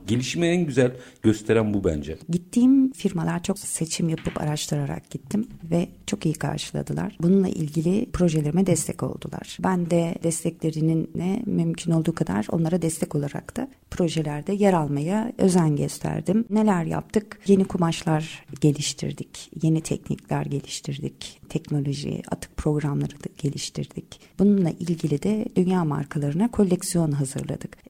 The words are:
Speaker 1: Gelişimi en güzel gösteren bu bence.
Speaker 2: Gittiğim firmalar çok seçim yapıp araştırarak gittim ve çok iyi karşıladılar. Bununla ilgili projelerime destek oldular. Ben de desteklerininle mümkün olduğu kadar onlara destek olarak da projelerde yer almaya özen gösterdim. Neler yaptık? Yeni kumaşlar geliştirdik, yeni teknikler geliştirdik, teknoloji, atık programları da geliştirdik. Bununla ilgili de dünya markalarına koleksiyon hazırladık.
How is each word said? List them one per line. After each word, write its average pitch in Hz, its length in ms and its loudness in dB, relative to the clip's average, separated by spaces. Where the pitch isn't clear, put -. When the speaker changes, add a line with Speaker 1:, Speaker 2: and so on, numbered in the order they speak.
Speaker 1:
Gelişimi 127 400 0
en 175 200 2
güzel 127 260 2
gösteren 110 520 4
bu 98 100 0
bence. 78 340 -2
Speaker 2:
Gittiğim 254 640 4
firmalar 170 500 -2
çok 196 160 -4
seçim - 500 -4
yapıp 160 320 -4
araştırarak 151 680 -4
gittim - 360 -4
ve 170 180 0
çok - 200 -4
iyi 156 80 2
karşıladılar. 147 880 -4
Bununla 185 260 6
ilgili 165 640 0
projelerime 156 540 2
destek - 360 0
oldular. - 600 -8
Ben 180 260 2
de 170 320 2
desteklerininle 165 1200 0
mümkün 170 460 0
olduğu 160 220 2
kadar 196 380 -2
onlara 165 300 2
destek - 320 -2
olarak - 420 -4
da 262 120 -4
projelerde 151 600 -2
yer 202 200 6
almaya 165 640 0
özen 170 380 6
gösterdim. 156 760 0
Neler 202 340 4
yaptık? 165 640 -4
Yeni 190 180 8
kumaşlar 165 800 0
geliştirdik, - 880 -2
yeni 160 180 4
teknikler 147 680 -4
geliştirdik, 143 1000 -8
teknoloji, 143 840 -4
atık - 260 -10
programları 147 560 0
da - 160 -14
geliştirdik. - 840 -6
Bununla 196 320 4
ilgili 160 520 -2
de 214 220 -2
dünya 180 280 2
markalarına 147 680 -2
koleksiyon 175 600 2
hazırladık. 139 640 -4